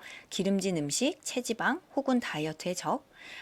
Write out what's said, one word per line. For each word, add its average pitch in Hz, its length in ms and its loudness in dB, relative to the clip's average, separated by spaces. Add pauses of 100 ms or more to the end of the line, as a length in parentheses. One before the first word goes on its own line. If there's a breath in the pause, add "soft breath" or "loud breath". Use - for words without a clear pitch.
(280 loud breath)
기름진 190 480 2
음식, 151 480 0
체지방, 247 560 0 (140)
혹은 262 240 4
다이어트의 156 560 -2
적? 190 340 -2 (340 loud breath)